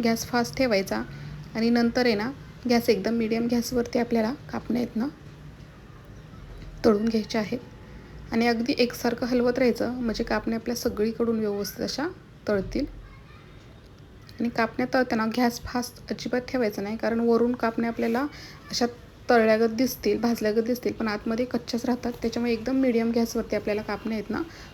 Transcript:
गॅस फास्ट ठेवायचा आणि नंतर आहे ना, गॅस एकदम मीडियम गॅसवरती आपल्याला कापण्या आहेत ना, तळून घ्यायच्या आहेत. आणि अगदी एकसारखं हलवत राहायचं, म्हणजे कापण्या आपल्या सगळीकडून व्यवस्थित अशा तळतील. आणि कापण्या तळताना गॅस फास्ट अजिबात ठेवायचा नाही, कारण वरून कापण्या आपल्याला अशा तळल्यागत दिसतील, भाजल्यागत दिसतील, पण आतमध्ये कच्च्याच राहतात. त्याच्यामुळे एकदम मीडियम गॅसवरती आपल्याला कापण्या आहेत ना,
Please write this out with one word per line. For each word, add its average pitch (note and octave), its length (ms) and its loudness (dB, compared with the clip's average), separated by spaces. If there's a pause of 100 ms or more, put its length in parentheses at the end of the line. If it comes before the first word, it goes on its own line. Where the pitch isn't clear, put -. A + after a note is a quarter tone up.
गॅस A3+ 220 2
फास्ट A#3 300 0
ठेवायचा A3 460 2 (520)
आणि A3+ 160 2
नंतर A#3+ 360 4
आहे A#3 80 6
ना, G#3+ 180 -2 (380)
गॅस A#3 200 6
एकदम G#3 220 2
मीडियम A3+ 340 2
गॅसवरती A#3+ 520 0
आपल्याला A#3 360 2
कापण्या A#3 480 -4
आहेत A#3 140 -4
ना, A3+ 100 0 (1800)
तळून A3 240 6
घ्यायच्या A3 320 0
आहेत. G#3+ 180 -4 (720)
आणि A3+ 140 2
अगदी A#3 320 2
एकसारखं A#3+ 480 0
हलवत B3 320 2
राहायचं, A#3 340 2
म्हणजे A#3 320 -2
कापण्या A3+ 340 0
आपल्या A#3 180 -4
सगळीकडून A3+ 640 0
व्यवस्थित G3+ 460 -2
अशा C4 240 -4 (400)
तळतील. G#3 380 0 (1500)
आणि A#3 80 0
कापण्या A#3 460 0
तळताना B3 320 2
गॅस A#3+ 340 0
फास्ट - 500 -6
अजिबात A#3+ 300 -2
ठेवायचा A#3+ 420 -2
नाही, G#3 140 -4
कारण A3+ 240 0
वरून A#3 340 4
कापण्या A#3 360 0
आपल्याला A#3 320 0 (480)
अशा - 160 2 (440)
तळल्यागत A3 400 6
दिसतील, A3 500 2
भाजल्यागत A3 400 2
दिसतील, A3+ 320 -2
पण A3+ 160 -2
आतमध्ये A3 360 -2
कच्च्याच A#3+ 400 -4
राहतात. B3 280 0
त्याच्यामुळे A#3 400 -2
एकदम A3+ 240 0
मीडियम A#3 340 4
गॅसवरती A3+ 460 0
आपल्याला G#3 260 0
कापण्या G#3+ 360 -4
आहेत G3+ 120 -8
ना, G#3+ 120 -2 (320)